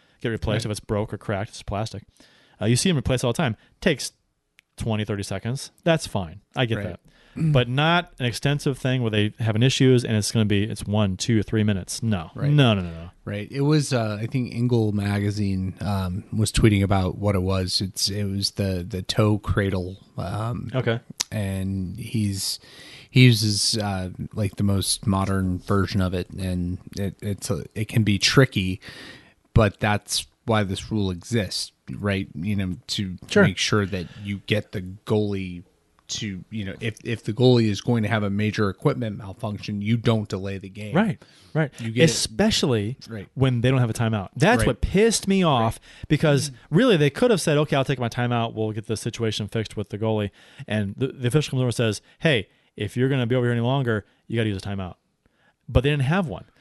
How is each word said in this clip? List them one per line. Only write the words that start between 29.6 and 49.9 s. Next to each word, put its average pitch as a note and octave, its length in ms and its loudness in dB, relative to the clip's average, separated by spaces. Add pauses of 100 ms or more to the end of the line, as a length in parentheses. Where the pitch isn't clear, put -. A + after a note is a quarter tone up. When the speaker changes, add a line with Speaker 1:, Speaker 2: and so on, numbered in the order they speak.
Speaker 2:
that's - 460 -2 (200)
why A2 160 2
this F#2+ 300 -6
rule G2+ 180 0
exists, F#2 600 -6 (180)
right? G2 440 -4
You G2 220 -4
know, F#2 180 -4 (140)
to F#2 280 -4 (120)
Speaker 1:
Sure. G#3 160 4
Speaker 2:
make F#2 120 0
sure G#2 300 0
that F2+ 200 -6 (160)
you G2+ 240 -8
get G#2 260 -2
the G2+ 100 -8 (240)
goalie G2 560 -4 (440)
to, F#2+ 440 -8
you G#2+ 160 -8
know, F#2+ 140 -10
if, A#2 220 -6
if - 220 -6
the A2+ 80 -4
goalie B2 380 4
is G2+ 100 -2
going A#2+ 220 0
to G#2 80 0
have A2 120 0
a G#2 80 -2
major G#2 380 0
equipment A#2 480 -2
malfunction, G2+ 640 -8
you G#2+ 160 2
don't A2 320 0
delay G2 300 -6
the G2 100 -12
game. G#2 260 -10
Speaker 1:
Right, F3+ 280 0 (320)
right. D#3 260 -2
Speaker 2:
You A2+ 120 -6
get B2 100 2
it. D#3+ 80 8
Speaker 1:
Especially A#2+ 880 0 (100)
Speaker 2:
Right. G#2+ 260 -10
Speaker 1:
when B2+ 280 2
they B2+ 80 4
don't C3+ 100 4
have B2 80 2
a A2 60 -4
timeout. A2 420 0
That's E3 220 4
Speaker 2:
Right. A2 80 0
Speaker 1:
what - 160 0
pissed G3+ 440 2
me F#3+ 160 4
off, A#2+ 380 2 (280)
because D3 420 2 (180)
really G3+ 300 6
they D3 100 4
could B3 220 2
have G3 100 4
said, D3+ 160 2
"Okay, D3+ 180 2
I'll C3+ 120 2
take C#3 120 -2
my A#2+ 120 -2
timeout. A#2+ 420 -2
We'll A2 200 -2
get G#2+ 140 -8
the G#2+ 120 -4
situation A2 500 -4
fixed - 300 -6
with G2+ 100 -8
the G#2 100 -10